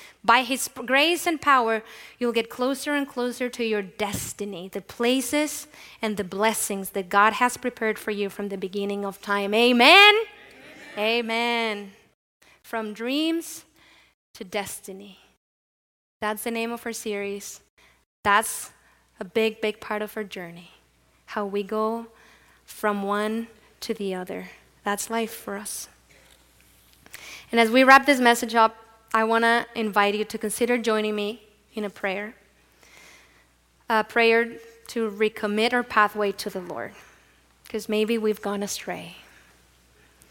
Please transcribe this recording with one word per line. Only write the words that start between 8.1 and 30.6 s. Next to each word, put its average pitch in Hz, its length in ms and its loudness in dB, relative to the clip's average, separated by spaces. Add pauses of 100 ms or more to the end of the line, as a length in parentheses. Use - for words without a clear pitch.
you 202 180 -4
from 202 200 -8
the 196 100 -8
beginning 202 460 -4
of 196 180 -10
time. 202 320 0
Amen? 262 600 10 (840)
Amen. - 20 -10
Amen. 226 920 -2 (720)
From 220 300 -8
dreams 302 720 -4 (680)
to - 80 -14
destiny. 196 800 -10 (1000)
That's 214 220 -4
the 240 80 -4
name 233 220 -4
of 233 120 -10
our 233 80 -6
series. 202 680 -8 (640)
That's 208 460 2 (500)
a 214 40 -8
big, 220 360 -2
big 214 180 -2
part 214 240 -6
of 214 140 -10
our 214 80 -6
journey, 175 480 -16 (540)
how 208 200 -4
we 202 160 -2
go 220 460 -4 (560)
from 208 400 -2
one 214 420 -2 (360)
to 226 120 -4
the 190 220 -6
other. 185 340 -10 (320)
That's 202 260 -4
life 226 240 -4
for 202 240 -12
us. - 320 -12 (1600)
And 233 80 4
as 220 100 6
we 262 140 8
wrap 262 200 10
this 277 140 4
message 240 380 2
up, 226 180 6 (400)
I 220 100 2
want 226 200 2
to 233 300 2
invite 208 420 2
you 208 80 -2
to 214 120 -10
consider 233 400 -2